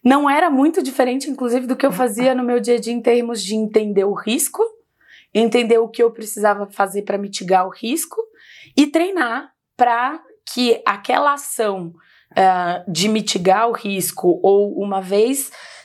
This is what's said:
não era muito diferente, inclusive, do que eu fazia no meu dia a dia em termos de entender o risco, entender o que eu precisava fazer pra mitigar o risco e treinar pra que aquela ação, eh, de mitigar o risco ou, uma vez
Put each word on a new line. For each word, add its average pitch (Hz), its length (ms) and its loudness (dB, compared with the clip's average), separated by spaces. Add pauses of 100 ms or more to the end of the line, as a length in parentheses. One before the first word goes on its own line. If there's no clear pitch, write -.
não 277 260 4
era 320 180 2
muito 302 360 2
diferente, 269 440 -2
inclusive, 254 380 -2
do 254 80 -2
que 254 100 0
eu 269 60 2
fazia 254 420 0
no 254 120 -2
meu 240 160 0
dia 240 160 0
a - 40 -2
dia 226 120 -6
em 240 80 -4
termos 233 420 0
de 196 140 -4
entender 214 480 0
o 202 100 0
risco, - 480 -2 (720)
entender 233 440 4
o 226 100 2
que 233 140 -2
eu 233 100 4
precisava 208 580 -2
fazer 196 320 -2
pra 202 160 -4
mitigar 190 480 0
o 185 40 -8
risco 254 460 -6 (600)
e 294 100 6
treinar 311 640 -2 (260)
pra 247 440 0 (320)
que 240 340 0
aquela 202 480 0
ação, 196 580 -6 (440)
eh, 180 500 0
de 185 220 -2
mitigar 208 600 0
o 233 40 -2
risco 185 720 -2
ou, 202 360 2
uma 196 200 -2
vez 214 500 0 (340)